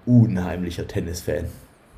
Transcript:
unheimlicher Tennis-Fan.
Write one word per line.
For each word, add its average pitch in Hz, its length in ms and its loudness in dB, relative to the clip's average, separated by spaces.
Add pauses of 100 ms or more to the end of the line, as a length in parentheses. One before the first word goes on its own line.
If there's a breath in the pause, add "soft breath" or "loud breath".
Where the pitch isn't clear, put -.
unheimlicher 90 800 2
Tennis-Fan. 85 560 -6 (540)